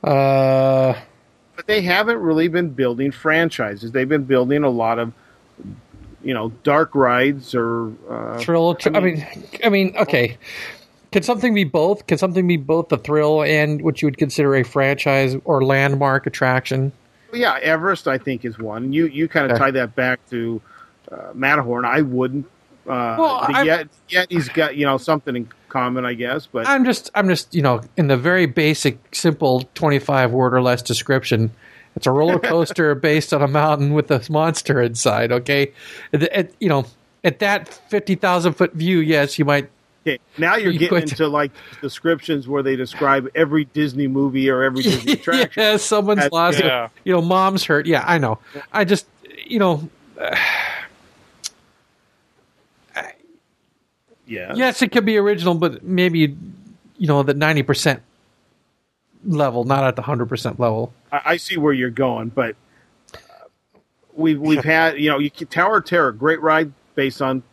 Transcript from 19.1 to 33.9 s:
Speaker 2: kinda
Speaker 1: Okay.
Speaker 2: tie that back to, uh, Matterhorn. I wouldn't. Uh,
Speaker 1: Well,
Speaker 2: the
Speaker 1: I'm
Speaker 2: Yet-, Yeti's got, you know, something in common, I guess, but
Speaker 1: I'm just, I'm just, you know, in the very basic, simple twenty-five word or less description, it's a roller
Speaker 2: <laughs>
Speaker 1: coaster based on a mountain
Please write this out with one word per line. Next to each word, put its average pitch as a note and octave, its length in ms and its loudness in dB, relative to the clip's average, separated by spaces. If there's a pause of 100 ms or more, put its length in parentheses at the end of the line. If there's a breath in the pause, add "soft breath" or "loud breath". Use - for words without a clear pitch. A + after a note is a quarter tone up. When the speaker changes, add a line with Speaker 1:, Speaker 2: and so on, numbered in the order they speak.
Speaker 2:
kinda C#3+ 260 0
Speaker 1:
Okay. A#2 60 2
Speaker 2:
tie C3+ 120 2
that B2 240 -2
back B2+ 240 -2 (100)
to, A#2 320 -6 (500 loud breath)
uh, - 220 -16
Matterhorn. B2 520 0
I C3 160 2
wouldn't. B2+ 440 -2 (420)
Uh, B2 320 -4
Speaker 1:
Well, D#4 280 0
Speaker 2:
the D3 60 -2
Speaker 1:
I'm C#4 120 2
Speaker 2:
Yet-, D#3+ 220 0 (220)
Yeti's F3 400 0
got, D3+ 280 0
you C#3+ 80 0
know, C3+ 120 2
something D3 380 -2
in A#2 140 -8 (180)
common, B2+ 380 -2
I B2 80 -4
guess, B2 340 -6
but - 200 -4
Speaker 1:
I'm C4+ 180 4
just, - 300 -2
I'm G3+ 120 2
just, - 260 -2
you E3 80 0
know, B2 200 2 (160)
in - 100 2
the C3+ 100 4
very F3 280 2
basic, D3 680 -2
simple C3+ 600 0
twenty-five C#3 560 2
word B2+ 220 2
or B2+ 80 4
less B2 200 0
description, A#2+ 680 -2 (460 loud breath)
it's - 100 -2
a B2+ 40 2
roller D#3+ 280 2
Speaker 2:
<laughs> - 120 -2
Speaker 1:
coaster D#3+ 440 0
based D3+ 380 0
on C#3+ 80 2
a C#3+ 60 2
mountain D3 460 2